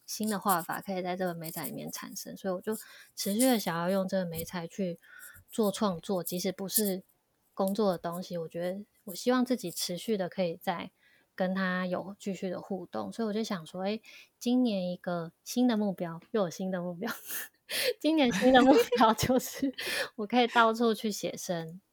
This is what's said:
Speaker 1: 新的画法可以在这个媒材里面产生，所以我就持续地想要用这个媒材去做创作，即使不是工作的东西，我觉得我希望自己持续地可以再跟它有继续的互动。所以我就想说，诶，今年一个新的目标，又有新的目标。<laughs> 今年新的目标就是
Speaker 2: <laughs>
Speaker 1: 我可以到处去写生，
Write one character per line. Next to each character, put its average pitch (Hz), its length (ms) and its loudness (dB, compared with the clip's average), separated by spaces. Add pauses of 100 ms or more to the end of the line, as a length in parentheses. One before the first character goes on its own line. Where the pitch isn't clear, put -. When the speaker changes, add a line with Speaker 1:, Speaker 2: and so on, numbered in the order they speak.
Speaker 1:
新 214 200 -4
的 208 120 0
画 180 240 2
法 - 180 -6
可 190 160 -6
以 180 60 -2
在 180 120 -2
这 185 120 -4
个 170 80 -4
媒 165 160 -10
材 175 160 -6
里 - 40 -8
面 151 200 -10
产 - 240 -12
生， - 200 -12
所 190 140 -6
以 185 60 -2
我 180 40 -6
就 214 160 -6 (400)
持 196 200 -2
续 226 60 4
地 254 180 4
想 170 180 -2
要 175 140 0
用 196 160 0
这 190 100 -2
个 185 80 -2
媒 165 180 -6
材 170 240 -8
去 175 320 -6 (520)
做 208 200 2
创 185 300 0
作， 180 220 -2
即 180 160 -6
使 185 120 -2
不 190 160 -6
是 190 360 0 (500)
工 196 200 -2
作 202 180 2
的 170 60 0
东 170 260 -8
西， 175 140 -8
我 160 100 -6
觉 175 240 -4
得 202 120 -8 (220)
我 180 100 -12
希 - 160 0
望 254 140 4
自 254 100 0
己 185 140 -4
持 - 280 -6
续 214 200 -2
地 185 100 -2
可 185 160 -4
以 170 140 -2
再 - 340 -6 (440)
跟 185 180 0
它 185 320 0
有 180 340 -4
继 196 140 -4
续 185 160 -6
的 - 120 -6
互 180 240 -8
动。 202 280 -6
所 233 100 -4
以 220 40 -2
我 202 60 -2
就 220 100 -2
想 185 220 -6
说， 185 180 -8
诶， 214 180 -4 (380)
今 247 240 4
年 190 280 0
一 180 60 -6
个 170 340 -4 (120)
新 247 240 2
的 226 100 2
目 208 160 0
标， 170 260 -6 (120)
又 214 120 2
有 175 60 0
新 185 220 -6
的 180 100 -2
目 175 120 -4
标。 190 180 -6
<laughs> - 880 -6
今 311 160 2
年 269 180 6
新 226 180 6
的 254 120 10
目 262 100 10 (240)
标 226 160 8
就 254 240 2
是 - 340 -2 (220)
Speaker 2:
<laughs> - 220 -4
Speaker 1:
我 214 100 -6
可 240 160 4
以 233 60 6
到 226 260 6
处 233 180 4
去 214 200 -2
写 - 260 -4
生， 165 420 -6 (140)